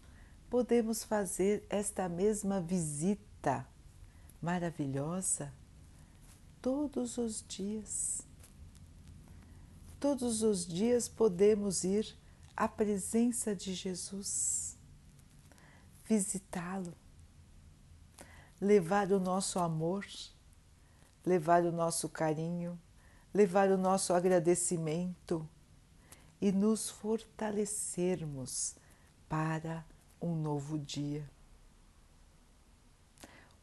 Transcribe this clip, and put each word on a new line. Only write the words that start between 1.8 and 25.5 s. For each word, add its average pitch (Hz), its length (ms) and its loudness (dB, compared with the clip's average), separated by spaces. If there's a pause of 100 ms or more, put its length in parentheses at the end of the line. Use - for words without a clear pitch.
mesma 196 520 0
visita 160 1040 -2 (760)
maravilhosa 156 1120 -4 (1080)
todos 254 580 -2
os 226 280 -4
dias. - 760 -6 (1800)
Todos 247 440 0
os 196 240 2
dias 226 420 2
podemos 202 760 4
ir 202 320 0 (400)
à 220 120 0
presença 214 880 0
de 185 180 -6
Jesus, - 1040 -4 (1300)
visitá-lo, 185 880 -2 (1700)
levar 196 500 4
o 196 80 6
nosso 185 400 0
amor, 170 480 0 (1160)
levar 170 400 4
o 170 80 2
nosso 165 360 -2
carinho, 170 720 -4 (560)
levar 196 360 6
o 190 60 6
nosso 190 360 2
agradecimento 175 1400 2 (920)